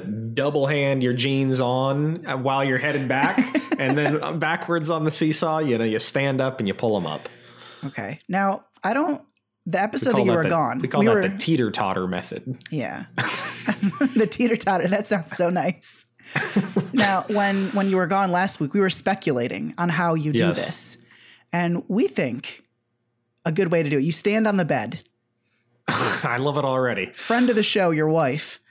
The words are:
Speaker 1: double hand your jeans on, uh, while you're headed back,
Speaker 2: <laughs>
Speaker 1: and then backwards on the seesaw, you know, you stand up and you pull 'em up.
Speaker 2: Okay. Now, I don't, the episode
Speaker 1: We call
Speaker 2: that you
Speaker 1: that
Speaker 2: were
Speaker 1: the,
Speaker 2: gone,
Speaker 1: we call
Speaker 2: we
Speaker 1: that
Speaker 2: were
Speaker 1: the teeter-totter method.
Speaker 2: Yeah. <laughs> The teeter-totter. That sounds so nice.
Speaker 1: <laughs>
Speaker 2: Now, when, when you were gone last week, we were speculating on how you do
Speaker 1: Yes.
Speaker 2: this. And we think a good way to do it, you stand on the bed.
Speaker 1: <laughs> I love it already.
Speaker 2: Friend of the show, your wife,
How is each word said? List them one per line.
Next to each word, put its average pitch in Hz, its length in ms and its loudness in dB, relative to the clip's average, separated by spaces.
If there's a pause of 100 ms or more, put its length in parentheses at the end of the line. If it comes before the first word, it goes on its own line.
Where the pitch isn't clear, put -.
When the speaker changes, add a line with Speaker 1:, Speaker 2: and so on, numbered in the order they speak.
(340)
Speaker 1:
double 139 320 0
hand 139 360 2
your 123 120 2
jeans 131 460 0
on, 139 680 0
uh, 135 100 -4
while 135 280 0
you're 131 140 0
headed 139 300 -2
back, 135 300 2 (340)
Speaker 2:
<laughs> - 60 -2
Speaker 1:
and 135 180 0
then 151 420 0
backwards 165 520 -2
on 160 140 0
the 156 60 2
seesaw, 156 500 0
you 127 180 0
know, 117 60 0
you 110 140 0
stand 135 420 0
up 131 180 -2
and 107 100 -2
you - 60 -2
pull 110 220 0
'em 90 100 -2
up. 76 220 -8 (560)
Speaker 2:
Okay. 117 440 -10
Now, 196 360 -2 (200)
I 196 80 0
don't, 285 300 -2 (440)
the 180 140 0
episode 254 300 0
Speaker 1:
We 226 60 2
call 202 80 4
Speaker 2:
that - 0 -
you 190 80 4
Speaker 1:
that 175 40 4
Speaker 2:
were 165 80 2
Speaker 1:
the, - 60 0
Speaker 2:
gone, 135 300 0
Speaker 1:
we - 80 -2
call 147 120 2
Speaker 2:
we 202 60 6
Speaker 1:
that 226 80 6
Speaker 2:
were 190 140 2
Speaker 1:
the 196 100 -4
teeter-totter 104 680 0
method. 90 520 -6 (120)
Speaker 2:
Yeah. 151 400 -6
<laughs> - 40 -20 (1000)
The 214 100 4
teeter-totter. 214 640 0
That 208 180 0
sounds 190 300 -2
so 175 140 2
nice. 180 560 -2 (440)
Speaker 1:
<laughs> - 440 0
Speaker 2:
Now, 196 340 2
when, 196 440 0
when 196 180 0
you 185 60 2
were 185 120 2
gone 190 240 2
last 185 280 0
week, 147 140 -2
we 202 60 4
were 190 100 4
speculating 147 880 0
on 175 100 2
how 170 260 2
you 151 180 0
do 117 140 4
Speaker 1:
Yes. 170 100 2 (100)
Speaker 2:
this. - 300 -4 (560)
And 175 340 0
we 240 220 0
think - 560 -4 (800)
a 165 80 0
good 170 180 2
way 165 140 4
to 143 60 -2
do 143 80 2
it, 135 40 2
you 160 80 2
stand 214 380 2
on 202 80 2
the 180 80 2
bed. 135 380 -2 (400)
Speaker 1:
<laughs> - 460 -16
I 120 500 -2
love 139 180 0
it 139 80 0
already. 123 480 0
Speaker 2:
Friend 240 380 2
of 233 60 2
the 214 60 4
show, 190 280 2
your 156 180 2
wife, 156 500 0 (120)